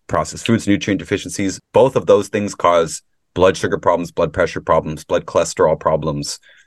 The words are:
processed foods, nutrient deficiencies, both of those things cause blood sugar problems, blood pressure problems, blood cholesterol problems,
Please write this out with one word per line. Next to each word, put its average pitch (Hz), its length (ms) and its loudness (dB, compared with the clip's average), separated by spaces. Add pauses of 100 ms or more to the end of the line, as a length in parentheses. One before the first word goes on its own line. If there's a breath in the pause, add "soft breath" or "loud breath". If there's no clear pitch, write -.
processed 82 380 -4
foods, 113 200 0
nutrient 98 340 0
deficiencies, 90 600 -6 (140)
both 127 240 4
of 98 80 -6
those 101 240 4
things 104 260 -4
cause 85 460 2 (320)
blood 92 240 4
sugar 92 200 -4
problems, 85 360 0
blood 85 180 -2
pressure 85 300 -2
problems, 80 420 -2
blood 87 220 -2
cholesterol 85 520 0
problems, 76 640 -4 (280 soft breath)